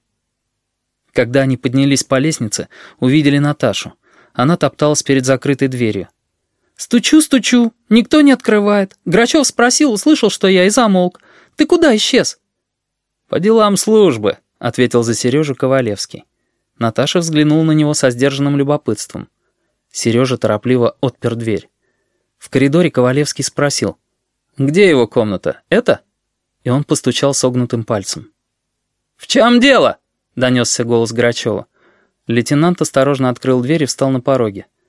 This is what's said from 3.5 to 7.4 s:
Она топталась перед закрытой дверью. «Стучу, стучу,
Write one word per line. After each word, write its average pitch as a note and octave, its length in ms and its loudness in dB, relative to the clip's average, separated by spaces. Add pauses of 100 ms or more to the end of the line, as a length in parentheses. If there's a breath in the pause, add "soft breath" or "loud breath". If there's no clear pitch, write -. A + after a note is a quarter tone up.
Она D3 240 0
топталась D3+ 440 -2
перед C3+ 220 0
закрытой C3+ 440 -2
дверью. A2+ 400 -4 (680)
«Стучу, C4+ 460 2
стучу, A#3+ 500 0 (160)